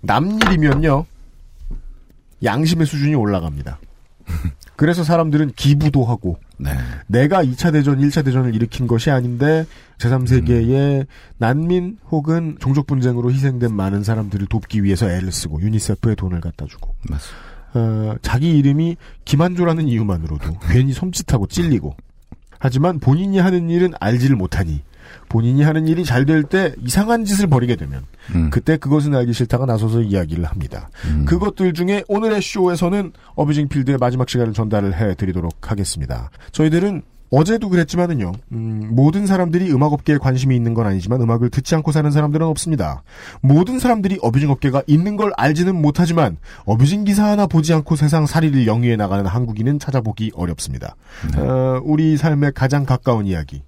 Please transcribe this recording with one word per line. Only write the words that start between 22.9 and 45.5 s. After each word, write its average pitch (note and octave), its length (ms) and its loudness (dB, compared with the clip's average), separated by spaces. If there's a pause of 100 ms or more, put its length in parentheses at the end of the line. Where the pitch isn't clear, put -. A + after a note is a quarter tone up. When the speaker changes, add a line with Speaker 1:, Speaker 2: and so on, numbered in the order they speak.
Speaker 1:
본인이 F#3+ 400 2
하는 F3+ 300 2
일은 F3 300 2
알지를 B2 360 2
못하니 F2 460 -4 (460)
본인이 B2 360 2
하는 D#3 240 2
일이 E3 180 0
잘 B2+ 200 2
될 D#3 180 2
때 F3 380 0
이상한 G#3+ 440 0
짓을 G3+ 220 2
벌이게 B2 280 2
되면 C#2 300 -10 (300)
Speaker 2:
음. D#2+ 160 2
Speaker 1:
그때 D#3 260 2
그것은 D3 380 0
알기 A#2+ 180 0
싫다가 B2 320 -2
나서서 A2+ 360 0
이야기를 F2 440 -2
합니다. - 440 -8 (160)
Speaker 2:
음. D2+ 200 0
Speaker 1:
그것들 F#3 480 0
중에 F3+ 340 -2
오늘의 G#3+ 340 0
쇼에서는 F3+ 720 0 (240)
어뷰징 D3 340 0
필드의 C#3 300 0
마지막 B2 300 0
시간을 A#2 240 0
전달을 G#2 420 0
해드리도록 F#2 760 -4
하겠습니다. C2+ 580 -6 (220)
저희들은 E3 500 0 (300)
어제도 G#3 360 2
그랬지만은요, E3+ 640 0 (200)
음, A2+ 400 -6
모든 D#3 340 4
사람들이 F3+ 460 2
음악업계에 D3 480 2
관심이 C3 360 0
있는 A#2 200 0
건 A2+ 100 0
아니지만 G2 340 -2
음악을 A#2 300 2
듣지 C3+ 240 -2
않고 D#3 180 0
사는 D3 200 2
사람들은 D3+ 340 2
없습니다. C3 560 -2 (400)
모든 F3+ 380 4
사람들이 G#3+ 420 0
어뷰징 C#3 300 2
업계가 C3+ 340 0
있는 E3+ 300 2
걸 G3+ 200 0
알지는 D#3 460 0